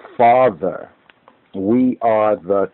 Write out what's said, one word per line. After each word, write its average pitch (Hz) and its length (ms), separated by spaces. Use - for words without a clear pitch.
father, 117 720
we 120 480
are 107 360
the 95 360